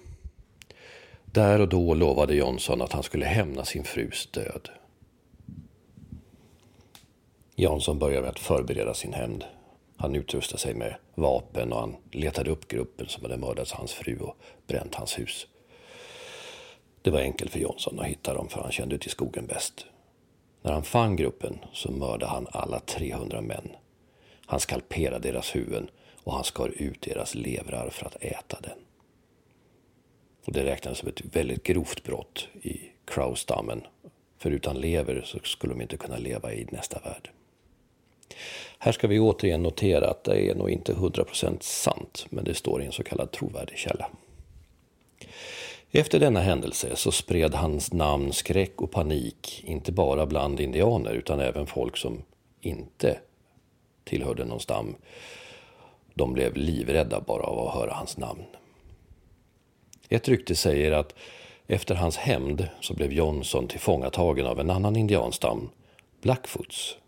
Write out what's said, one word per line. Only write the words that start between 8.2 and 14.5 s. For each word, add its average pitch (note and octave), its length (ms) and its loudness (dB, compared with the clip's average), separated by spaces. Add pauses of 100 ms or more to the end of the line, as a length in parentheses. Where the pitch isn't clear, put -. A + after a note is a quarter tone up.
med B1+ 80 -2
att - 100 -8
förbereda A#1+ 540 0
sin - 200 -8
hämnd. A#1 320 -6 (520)
Han C#2+ 180 -2
utrustade - 440 -4
sig B1 140 -2
med A1+ 220 -6 (200)
vapen B1 580 0
och A#1 60 0
han A1 160 -6 (160)
letade D2 380 -2
upp D#2 180 -4
gruppen - 400 -6
som - 160 -10
hade A#1+ 140 -6
mördat B1+ 340 -6
hans - 220 -8
fru - 260 -6
och - 180 -10 (300)